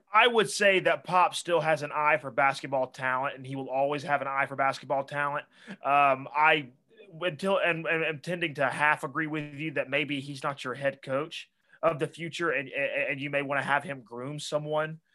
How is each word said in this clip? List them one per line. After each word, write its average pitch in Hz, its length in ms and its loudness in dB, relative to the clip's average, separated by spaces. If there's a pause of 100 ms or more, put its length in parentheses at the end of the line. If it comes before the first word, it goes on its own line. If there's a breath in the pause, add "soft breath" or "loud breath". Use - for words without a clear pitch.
(140)
I 226 140 6
would 240 220 2
say 196 320 4
that 160 240 2
Pop 175 280 4
still 170 280 0
has 151 200 2
an 143 140 -6
eye 151 220 4
for 151 140 -6
basketball 135 560 0
talent, 131 500 -2
and 135 100 -14
he 135 80 -8
will 135 140 -6
always 139 340 0
have 143 180 0
an 139 60 -6
eye 135 180 0
for 135 120 -8
basketball 135 480 0
talent. 147 400 -2 (360 loud breath)
Um, 139 540 4
I, 151 360 4 (500)
until, 180 380 0
and, 165 280 0
and 160 160 0
I'm 156 160 -4
tending 170 360 -4
to 139 120 2
half 147 380 2
agree 151 220 -4
with 147 260 -6
you 151 220 -6
that 135 140 -4
maybe 143 300 -2
he's 139 240 -10
not 139 220 -6
your 127 80 -6
head 139 280 -2
coach 143 480 -6 (320 soft breath)
of 160 160 2
the 151 100 -2
future, 165 440 -4
and, 135 160 -2
and, 135 440 -2
and 139 100 -6
you 147 80 -6
may 139 120 0
wanna 139 220 -2
have 139 220 0
him 139 160 -10
groom 123 360 -10
someone, 151 640 -4 (160)